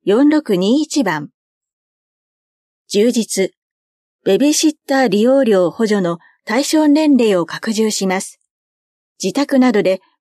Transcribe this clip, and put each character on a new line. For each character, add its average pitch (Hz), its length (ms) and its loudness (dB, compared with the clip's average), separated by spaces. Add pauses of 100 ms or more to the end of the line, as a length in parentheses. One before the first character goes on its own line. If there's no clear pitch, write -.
四 240 240 2
六 294 280 0
二 214 260 0
一 294 220 -4
番。 156 260 -6 (1600)
充 220 240 0
実。 202 400 -4 (720)
ベ 190 120 2
ビ 285 140 2
ー - 20 0
シ 311 180 0
ッ 302 40 -10 (120)
タ 269 100 -2
ー 262 120 2
利 208 140 0
用 262 220 2
料 185 260 2
補 226 160 -4
助 202 160 -2
の 170 160 -4 (260)
対 247 200 -2
象 311 220 0
年 294 260 4
齢 226 240 2
を 170 100 -2
拡 - 260 -8
充 214 180 0
し 202 160 -6
ま 185 140 -2
す。 - 200 -16 (800)
自 185 100 -4
宅 277 260 0
な 254 140 2
ど 202 100 0
で 185 200 -2 (180)